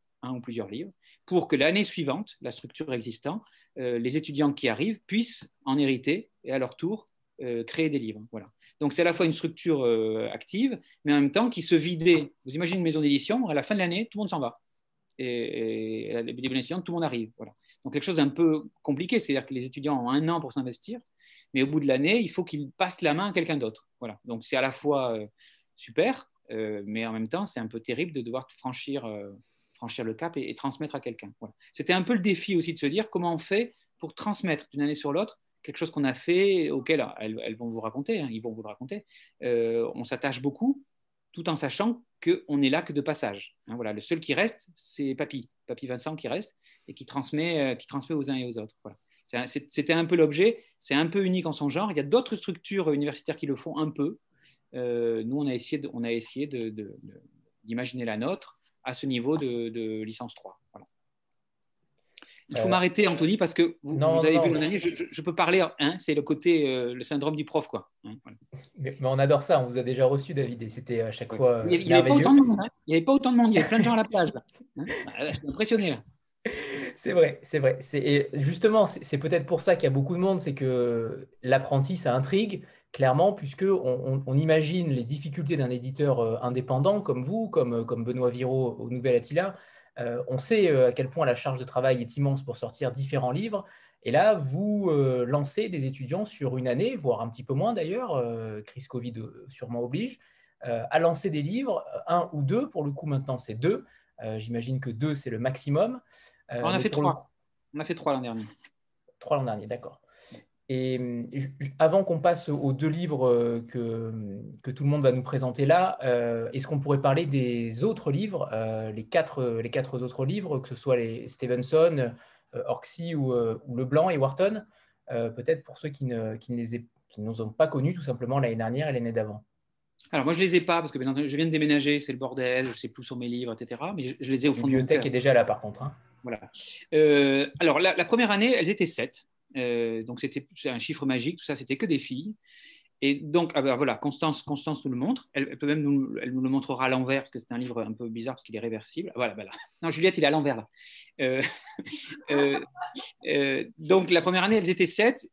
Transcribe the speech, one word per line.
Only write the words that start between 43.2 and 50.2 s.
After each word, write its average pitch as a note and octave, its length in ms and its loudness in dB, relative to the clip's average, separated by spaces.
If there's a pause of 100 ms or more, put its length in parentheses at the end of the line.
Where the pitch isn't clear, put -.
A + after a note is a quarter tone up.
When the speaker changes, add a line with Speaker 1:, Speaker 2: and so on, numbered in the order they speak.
Speaker 1:
Hein, A2+ 80 -10
voilà, A2 160 -4
le G#2 80 -8
seul D#3+ 200 -4
qui D3 160 -2
reste, G#3+ 400 -2
c'est C3+ 400 -6
Papy, C#3 340 -8 (160)
Papy B2+ 220 -10
Vincent C3+ 280 -8
qui C#3+ 120 -10
reste E3 280 -6 (320)
et - 60 -18
qui - 120 -18
transmet, D#3 540 -2
euh, C3 160 0
qui - 120 -16
transmet C#3+ 280 -6
aux C#3 140 -2
uns C#3 60 -2
et B2+ 100 -4
aux A#2 140 -8
autres. A2 240 -12
Voilà. G2+ 140 -18 (280)
C'est - 120 -8
un, B2 100 -4
c'est, C#3+ 240 -8
c'était D3+ 220 0
un E3 120 2
peu F3 100 2
l'objet, E3 480 4 (140)